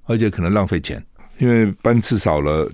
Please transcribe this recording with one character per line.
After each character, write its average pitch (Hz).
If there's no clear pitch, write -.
而 117
且 110
可 92
能 87
浪 101
费 90
钱， 62
因 127
为 113
班 117
次 110
少 78
了， 76